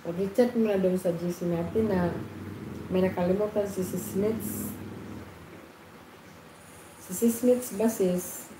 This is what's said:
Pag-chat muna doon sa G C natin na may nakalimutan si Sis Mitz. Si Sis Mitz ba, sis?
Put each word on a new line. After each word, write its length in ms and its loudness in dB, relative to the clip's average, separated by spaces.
Pag-chat 560 2
muna 240 4
doon 160 4
sa 160 0
G 160 -2
C 160 -4
natin 480 2
na 160 2
may 160 4
nakalimutan 640 2
si 160 -2
Sis 320 -4
Mitz. 560 -2
Si 80 -10
Sis 320 2
Mitz 320 4
ba, 80 4
sis? 640 0